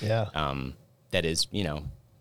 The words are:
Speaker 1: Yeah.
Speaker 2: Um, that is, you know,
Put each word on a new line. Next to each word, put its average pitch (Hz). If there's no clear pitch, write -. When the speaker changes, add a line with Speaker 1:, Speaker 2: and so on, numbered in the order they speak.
Speaker 1:
Yeah. 107
Speaker 2:
Um, 67
that 87
is, 82
you 101
know, 73